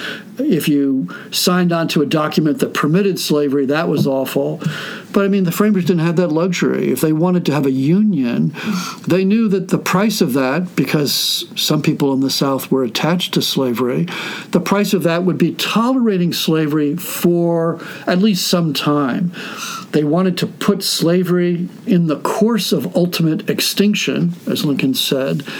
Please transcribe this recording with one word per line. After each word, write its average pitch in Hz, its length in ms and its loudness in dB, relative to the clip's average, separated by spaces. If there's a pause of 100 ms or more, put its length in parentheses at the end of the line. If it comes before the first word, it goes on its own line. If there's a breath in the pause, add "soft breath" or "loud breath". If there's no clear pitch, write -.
(380 loud breath)
if 233 300 0
you 139 400 2 (220 loud breath)
signed 180 420 2
on 165 160 0
to 165 140 2
a 143 40 2
document 151 520 0
that - 160 -2
permitted 180 440 2
slavery, 143 480 0
that 156 220 0
was 151 180 2
awful." 139 540 -2 (560 loud breath)
But, 202 80 4
I 196 40 2
mean, 196 160 2
the 170 60 0
framers 196 360 2
didn't 165 180 2
have 170 120 2
that 180 120 2
luxury. 151 640 0
If - 80 -2
they 156 140 2
wanted 175 320 2
to 160 80 2
have 143 100 0
a 139 60 2
union, 147 800 2 (560 loud breath)
they 185 160 4
knew 214 240 2
that 180 200 0
the 151 100 0
price 208 420 0
of 151 140 2
that, 143 420 0
because - 720 0 (100)
some 156 240 0
people 143 320 0
in 135 80 0
the 135 80 0
South 135 420 -2
were 131 140 2
attached 160 480 -2
to 175 80 2
slavery, 131 680 -2 (440 loud breath)
the 170 100 2
price 202 320 0
of 175 120 0
that 170 200 0
would 165 140 0
be 165 160 2
tolerating 220 800 0
slavery 156 600 0
for 170 840 0 (260 loud breath)
at 180 120 2
least 196 280 2
some 165 280 2
time. 147 580 0 (600 loud breath)
They 151 120 2
wanted 175 320 2
to - 100 -4
put - 360 -2
slavery 175 840 0 (200)
in 175 220 2
the 143 120 -2
course 214 500 0
of 170 240 -2
ultimate 170 540 0
extinction, 175 840 0 (120)
as - 200 -2
Lincoln 135 260 0
said, 143 540 -2 (140 loud breath)